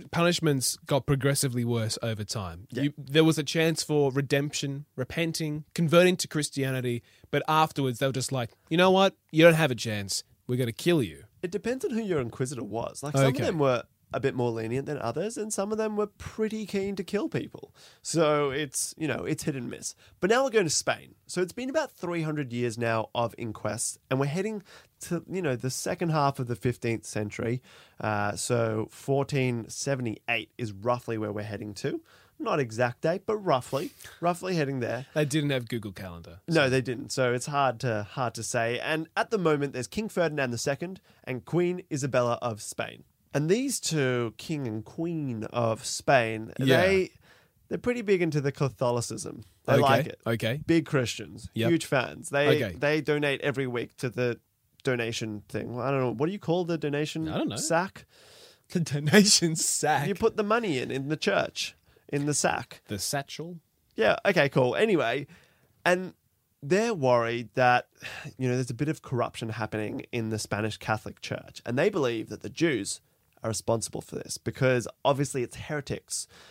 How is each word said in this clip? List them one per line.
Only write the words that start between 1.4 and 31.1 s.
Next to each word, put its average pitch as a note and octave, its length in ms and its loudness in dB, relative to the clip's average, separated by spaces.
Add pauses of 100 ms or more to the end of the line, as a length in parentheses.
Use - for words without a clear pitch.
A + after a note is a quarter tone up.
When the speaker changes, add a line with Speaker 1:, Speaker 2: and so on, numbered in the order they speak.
Speaker 1:
worse A#2 380 0
over A2 200 -4
time. F#2 460 -8
Speaker 2:
Yeah. B2 140 -2
Speaker 1:
You, C#3+ 120 0
there C#3+ 280 4
was D#3+ 160 6
a D3+ 40 -2
chance D#3+ 380 0
for D3 300 2
redemption, C#3+ 760 -2 (100)
repenting, D#3 680 -4 (100)
converting F3 440 6
to - 100 -4
Christianity, C3 760 -2 (300)
but C#3+ 160 2
afterwards D#3 520 2
they C#3 60 2
were C3+ 80 0
just C3 180 -4
like, B2 200 -2 (180)
"You D#3+ 80 2
know F#3 140 8
what? F#3+ 240 6 (160)
You D#3 140 8
don't E3 100 10
have D#3 160 2
a A#2+ 40 0
chance. G#2 480 -4 (240)
We're B2 120 0
gonna A#2 140 0
kill E3+ 280 2
you." E2 220 -4 (180)
Speaker 2:
It F3+ 100 -6
depends A#3+ 340 -4
on E4 60 -4
who A3+ 100 -2
your F3+ 180 0
inquisitor B2+ 460 -4
was. G#2+ 360 -6
Like, C#3+ 140 -6
some C#3 120 6
Speaker 1:
Okay. C3 120 2
Speaker 2:
of - 80 0
them F3+ 120 0
were C3 240 2 (280)
a - 80 -4
bit C3 160 0
more A#2+ 160 0
lenient A2+ 360 -4
than D3 100 -6
others, D#3+ 400 -4
and D#4 160 -6
some G3+ 180 -2
of G#3+ 60 -2
them G#3+ 180 -2
were G#3 120 0
pretty A3 580 -4
keen G3 320 -2
to G3 60 -4
kill A3+ 260 -2
people. - 440 -8 (280)
So D3+ 480 2
it's, C#3 480 -4
you D#3+ 100 -2
know, A#2 160 -2
it's - 200 -2
hit C#3+ 120 -4
and B2 140 -6
miss. - 240 -10 (260)
But F#3 120 2
now B3+ 120 6
we're C4+ 60 0
going G#3 160 4
to D3 60 0
Spain. - 420 -2 (140)
So F3+ 160 -4
it's F3 100 -4
been B3+ 160 -6
about D4 240 -2
three E3+ 300 -4
hundred D3 280 -4
years A#2+ 260 -2
now A2+ 380 0
of A#2 220 -2
inquests, G#2+ 640 -6 (100)
and C3 100 0
we're C#3 60 0
heading F#3+ 380 -4 (380)
to, E3+ 300 -4
you F#3 120 -4
know, C3+ 120 0
the B2+ 140 -6
second F3 400 -4
half C#3+ 300 2
of B2 80 -4
the A#2+ 80 -4
fifteenth A#2 500 -2
century. A2 560 -4 (400)
Uh, G#2 340 0
so A2+ 560 0
fourteen C3+ 800 -2
seventy-eight A#2+ 880 -4
is A2 160 -4
roughly A#2 440 -2